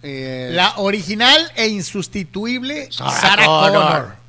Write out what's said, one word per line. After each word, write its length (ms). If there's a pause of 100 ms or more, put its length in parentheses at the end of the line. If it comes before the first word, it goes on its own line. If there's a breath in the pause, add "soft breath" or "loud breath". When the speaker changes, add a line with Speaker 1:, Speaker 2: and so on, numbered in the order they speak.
Speaker 1:
Eh, 500
Speaker 2:
La 240
original 800
e 120
insustituible 1200
Speaker 1:
Sarah 280
Speaker 2:
Sarah 260
Speaker 1:
Connor. 260
Speaker 2:
Connor. 440 (120)